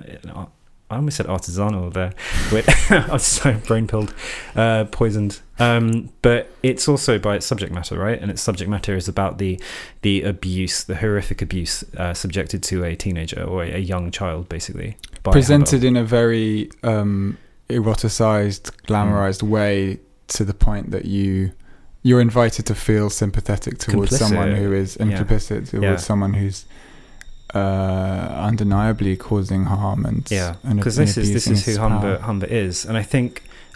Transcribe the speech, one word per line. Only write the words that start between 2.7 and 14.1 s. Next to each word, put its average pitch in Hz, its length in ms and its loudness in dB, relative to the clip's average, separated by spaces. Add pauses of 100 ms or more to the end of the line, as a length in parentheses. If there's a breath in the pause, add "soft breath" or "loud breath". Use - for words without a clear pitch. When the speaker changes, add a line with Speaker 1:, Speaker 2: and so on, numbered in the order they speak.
Speaker 1:
I 156 220 2
was - 120 0
so - 300 2
brain-pilled, 110 580 -2 (420 loud breath)
uh, 113 320 2
poisoned. 104 540 0 (180)
Um, 117 520 2 (120)
but 120 280 4 (120)
it's 131 260 0
also 131 300 2
by 101 180 0
its - 100 -4
subject 101 260 -4
matter, 87 260 -6
right? 104 220 -2
And 98 100 -4
its 80 120 -6
subject 92 280 -2
matter 101 260 -2
is 90 120 -4
about 95 300 -2
the, 95 220 -2 (420 loud breath)
the 98 200 2
abuse, 92 640 -4
the 92 120 -6
horrific 104 460 -2
abuse, 87 420 -4 (120)
uh, 90 160 -4
subjected 92 520 -4
to 90 200 -2
a 85 100 -4
teenager 85 480 -4
or 87 220 -4
a, - 100 -6
a 87 40 -4
young 90 320 -4